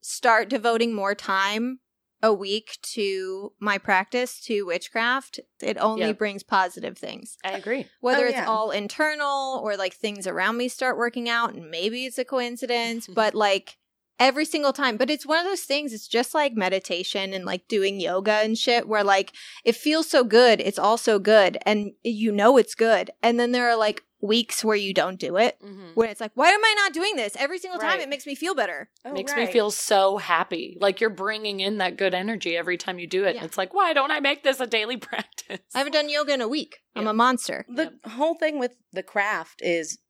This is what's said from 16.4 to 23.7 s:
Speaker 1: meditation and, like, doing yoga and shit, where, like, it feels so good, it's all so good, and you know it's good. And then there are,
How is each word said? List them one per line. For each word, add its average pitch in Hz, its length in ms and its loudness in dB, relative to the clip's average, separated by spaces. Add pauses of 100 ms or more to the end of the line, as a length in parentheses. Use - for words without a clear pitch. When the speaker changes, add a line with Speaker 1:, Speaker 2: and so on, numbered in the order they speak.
Speaker 1:
meditation 190 800 -2
and, 185 100 -6
like, 185 240 -6
doing 196 320 0
yoga 185 320 0
and 220 240 2
shit, 240 320 0
where, 208 160 2
like, 196 280 4 (300)
it 233 140 2
feels 311 320 0
so 277 160 6
good, 226 380 8
it's - 160 -2
all 202 180 4
so 226 220 2
good, 196 480 6
and 208 260 0 (100)
you 220 300 -2
know 208 240 6
it's - 180 4
good. 202 360 2 (120)
And 233 160 4
then 240 140 2
there 247 160 2
are, 233 80 4